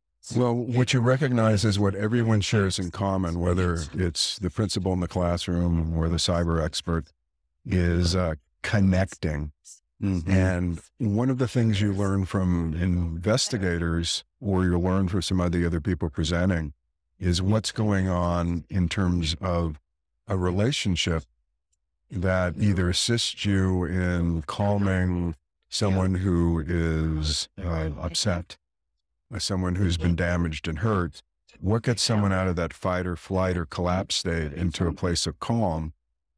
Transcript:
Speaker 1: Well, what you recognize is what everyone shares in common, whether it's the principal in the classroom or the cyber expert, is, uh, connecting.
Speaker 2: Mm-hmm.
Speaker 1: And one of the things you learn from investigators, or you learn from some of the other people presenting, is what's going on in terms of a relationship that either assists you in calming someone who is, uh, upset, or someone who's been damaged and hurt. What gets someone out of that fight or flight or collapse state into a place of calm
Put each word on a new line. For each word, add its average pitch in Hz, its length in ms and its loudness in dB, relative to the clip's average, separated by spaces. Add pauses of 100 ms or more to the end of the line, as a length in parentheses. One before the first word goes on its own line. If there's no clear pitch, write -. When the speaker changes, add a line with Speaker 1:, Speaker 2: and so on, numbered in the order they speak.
(360)
Speaker 1:
Well, 123 180 2
what 120 380 0
you 131 80 4
recognize 120 640 2
is 104 120 2
what 98 200 0
everyone 110 440 2
shares 98 380 0
in 90 140 -4
common, 95 480 -2
whether 87 400 2 (140)
it's - 440 -2
the 92 100 -2
principal 95 440 -2
in 90 80 0
the 87 80 -2
classroom 87 880 0
or 80 120 2
the 82 100 0
cyber 85 460 0
expert, 82 460 -4 (560)
is, 87 480 2
uh, 87 220 0 (260)
connecting. 92 880 2 (500)
Speaker 2:
Mm-hmm. 92 300 -2
Speaker 1:
And 90 500 2 (180)
one 117 320 0
of 127 80 0
the 127 100 0
things 113 320 2
you 104 120 2
learn 98 340 0
from 87 480 0
investigators, 87 1500 0 (180)
or 92 220 0
you 87 160 4
learn 92 300 2
from 92 140 -2
some 92 180 0
of 90 100 2
the 87 160 2
other 85 140 0
people 85 300 -2
presenting, 85 640 0 (440)
is 90 240 0
what's 107 300 0
going 101 360 0
on 87 600 0
in 90 180 2
terms 87 520 0
of 85 400 -2 (480)
a 98 80 -2
relationship 90 880 0 (840)
that 92 480 0
either 95 320 2
assists - 560 -2
you 95 400 2
in 87 580 0
calming 92 920 0 (340)
someone 95 460 0
who 87 500 2
is, 80 840 -2 (100)
uh, 82 320 -4 (100)
upset, 87 560 -4 (760)
or 98 80 -8
someone 92 340 0
who's 87 220 2
been 85 180 2
damaged 85 540 -2
and 80 100 -4
hurt. 92 440 -2 (380)
What 107 220 0
gets 120 200 0
someone 101 300 2
out 95 140 0
of 90 80 0
that 82 180 -2
fight 90 320 -2
or 87 120 -4
flight 92 400 0
or 85 100 -2
collapse 90 480 -2
state 82 380 -2
into 87 340 0
a 82 60 0
place 85 340 -2
of 78 140 -6
calm 82 520 -2 (460)